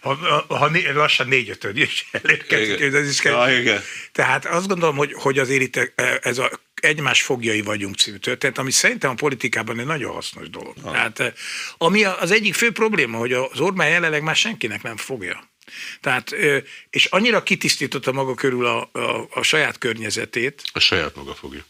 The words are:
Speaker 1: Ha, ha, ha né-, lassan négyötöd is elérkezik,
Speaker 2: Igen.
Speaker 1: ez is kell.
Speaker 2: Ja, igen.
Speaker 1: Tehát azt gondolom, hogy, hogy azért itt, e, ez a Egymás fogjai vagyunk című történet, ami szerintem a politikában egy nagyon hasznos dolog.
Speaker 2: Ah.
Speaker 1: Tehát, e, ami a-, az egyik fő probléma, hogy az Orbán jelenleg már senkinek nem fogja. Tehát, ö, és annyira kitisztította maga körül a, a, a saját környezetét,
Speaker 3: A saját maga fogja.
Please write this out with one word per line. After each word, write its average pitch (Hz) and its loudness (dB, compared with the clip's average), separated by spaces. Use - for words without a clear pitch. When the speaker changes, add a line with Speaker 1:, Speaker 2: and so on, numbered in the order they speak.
Speaker 1:
Ha, 135 -2
ha, 151 2
ha 139 4
né-, 160 2
lassan 143 2
négyötöd 107 0
is - 0
elérkezik, 110 0
Speaker 2:
Igen. 139 0
Speaker 1:
ez 143 2
is 135 0
kell. 127 4
Speaker 2:
Ja, 127 4
igen. 110 2
Speaker 1:
Tehát 135 0
azt 175 -2
gondolom, 170 2
hogy, 143 0
hogy 139 0
azért 135 2
itt, 123 -2
e, 127 0
ez 123 -2
a 123 0
Egymás 151 2
fogjai 113 0
vagyunk 101 -4
című 104 0
történet, 123 -2
ami 131 -2
szerintem 185 2
a 127 -4
politikában 117 -2
egy 123 -6
nagyon 139 -4
hasznos 82 -10
dolog. - -14
Speaker 2:
Ah. 85 -8
Speaker 1:
Tehát, 113 -2
e, 123 -2
ami 196 6
a-, 190 0
az 175 0
egyik 208 2
fő 233 2
probléma, 165 0
hogy 120 0
az 127 -2
Orbán 175 2
jelenleg 160 2
már 156 0
senkinek 120 -2
nem 113 -10
fogja. 101 -10
Tehát, 127 -2
ö, 147 2
és - 4
annyira 208 2
kitisztította 143 0
maga 131 0
körül 123 0
a, 120 0
a, 117 -4
a 123 -4
saját 135 2
környezetét, 117 -4
Speaker 3:
A - -4
saját 80 2
maga 69 -12
fogja. 71 -14